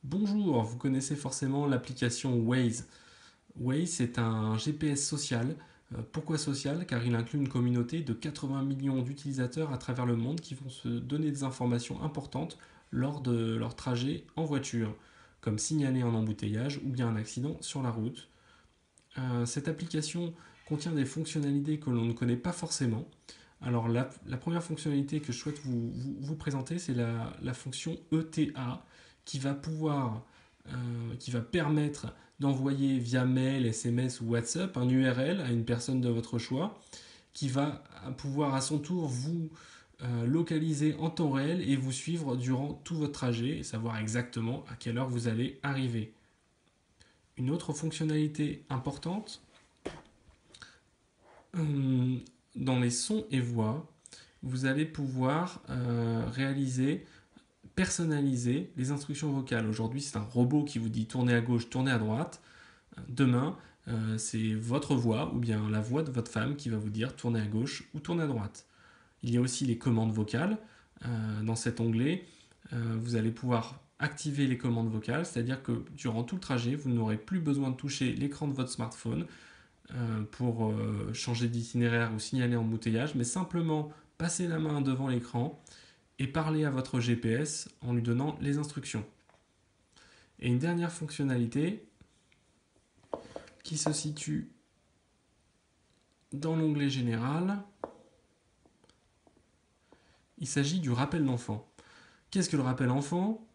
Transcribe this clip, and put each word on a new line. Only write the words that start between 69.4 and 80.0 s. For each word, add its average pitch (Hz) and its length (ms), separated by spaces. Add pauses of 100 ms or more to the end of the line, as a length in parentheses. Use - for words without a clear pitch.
aussi 127 240
les 117 140
commandes 113 340
vocales. 127 460 (480)
Euh, 110 360
dans 113 140
cet 117 240
onglet, 120 460 (480)
euh, 113 260
vous 117 160
allez 110 140
pouvoir 117 500 (180)
activer 143 480
les 127 120
commandes 117 320
vocales, 117 340
c'est-à-dire 123 380
que 110 220 (120)
durant 117 280
tout 190 100
le 185 80
trajet, 120 320
vous 143 160
n'aurez 110 260
plus 185 240
besoin 139 300
de 127 60
toucher 135 360
l'écran 139 360
de 139 40
votre 131 180
smartphone, 120 540 (720)
euh, 113 360